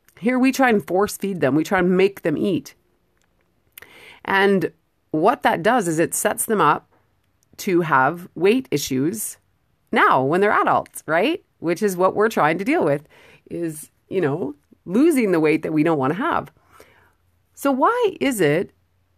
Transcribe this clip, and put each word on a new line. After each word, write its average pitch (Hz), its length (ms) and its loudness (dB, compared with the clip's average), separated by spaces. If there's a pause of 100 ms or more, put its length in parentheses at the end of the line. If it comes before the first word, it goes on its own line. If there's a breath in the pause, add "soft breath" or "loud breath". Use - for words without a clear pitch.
(200)
Here 247 180 0
we 262 140 4
try 262 180 2
and 208 160 0
force 196 320 -2
feed 196 220 -6
them. 139 160 2
We 156 80 2
try 190 160 0
and 180 180 2
make 196 240 0
them 160 160 -2
eat. - 380 -4 (1500 loud breath)
And 196 460 2 (400)
what 170 320 0
that 196 200 0
does 214 240 2
is 160 120 -2
it 165 140 0
sets 214 320 -4
them 214 160 0
up 156 300 0 (680)
to 175 240 0
have 156 540 0
weight 214 340 0
issues 143 680 -4 (540)
now 226 300 2
when 147 200 0
they're 208 100 2
adults, 269 560 0
right? 202 360 0 (160)
Which 165 220 -4
is 196 160 -2
what 185 180 0
we're 214 140 2
trying 165 280 0
to 190 80 -8
deal 294 180 0
with, 147 240 -2 (420 soft breath)
is, 165 400 -10 (200)
you 185 120 -4
know, 170 340 -4 (300)
losing 247 460 2
the 175 80 2
weight 156 240 2
that 160 100 -4
we 151 100 2
don't 165 140 0
want 135 140 0
to 175 80 -6
have. - 320 -4 (1040 soft breath)
So 277 160 -2
why 381 480 0
is 247 220 -2
it 151 300 0 (460)